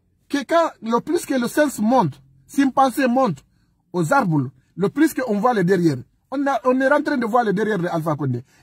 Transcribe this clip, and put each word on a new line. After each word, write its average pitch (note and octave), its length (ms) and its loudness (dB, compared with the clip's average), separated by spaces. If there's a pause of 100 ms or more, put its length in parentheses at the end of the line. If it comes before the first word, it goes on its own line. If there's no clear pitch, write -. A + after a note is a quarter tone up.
(280)
que C#4+ 160 -4
quand, E4 260 2 (120)
le A#3 180 -2
plus - 260 -4
que C#4 80 -2
le A#3+ 140 -2
sens - 320 0
monte, G#3+ 420 0 (240)
si - 160 -2
une C4+ 100 2
pensée C4+ 360 0
monte A#3+ 360 0 (480)
aux E3+ 200 -2
arbres, D#3+ 380 0 (260)
le F3+ 120 0
plus D4+ 240 2
qu'on A#3 260 -4
voit B3 160 2
le G3 100 2
derrière. E3+ 340 2 (320)
On C4+ 160 -4
a, C4+ 180 0
on C4 160 2
est C4+ 120 2
en D4 100 2
train D4 140 -2
de A#3+ 100 -2
voir A#3+ 180 2
le G3+ 80 0
derrière G#3 260 0
de E3+ 80 -2
Alpha E3 300 -2
Condé. B2+ 280 -4 (180)